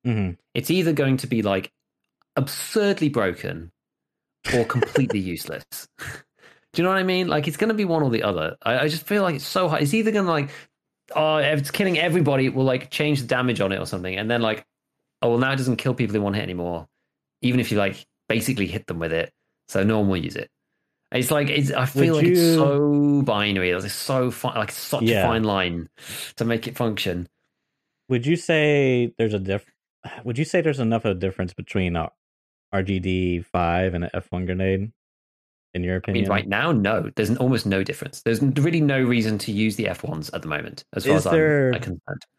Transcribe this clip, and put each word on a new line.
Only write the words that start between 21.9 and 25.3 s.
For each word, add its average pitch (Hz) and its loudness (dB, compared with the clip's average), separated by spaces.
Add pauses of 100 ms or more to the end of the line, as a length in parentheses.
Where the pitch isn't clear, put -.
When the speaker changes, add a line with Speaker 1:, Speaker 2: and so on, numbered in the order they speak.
Speaker 1:
Would 151 4
Speaker 2:
like 175 6
it's 180 6
Speaker 1:
you 165 6
Speaker 2:
so 143 4
binary. 101 2
It's 95 -2
so 127 -2
fi-, 123 -4
like, 104 -4
such - -4
a 113 2
Speaker 1:
Yeah. 104 4
Speaker 2:
fine 113 0